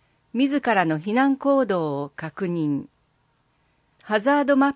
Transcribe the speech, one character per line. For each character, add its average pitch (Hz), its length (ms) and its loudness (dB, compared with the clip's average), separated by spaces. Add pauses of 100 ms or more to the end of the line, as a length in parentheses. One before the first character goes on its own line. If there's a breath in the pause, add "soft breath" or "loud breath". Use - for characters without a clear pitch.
(320)
自 269 300 0
ら 196 240 2
の 156 120 0
避 190 140 -6
難 269 240 2
行 269 300 0
動 156 360 -2
を 143 140 -10
確 160 300 -8
認。 156 400 -2 (1160)
ハ 214 180 0
ザ 277 200 2
ー 285 60 2
ド 277 100 4
マ 277 140 4
ッ - 60 -6